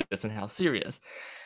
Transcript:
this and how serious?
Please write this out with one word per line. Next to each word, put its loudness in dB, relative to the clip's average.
this 0
and 0
how -2
serious? 2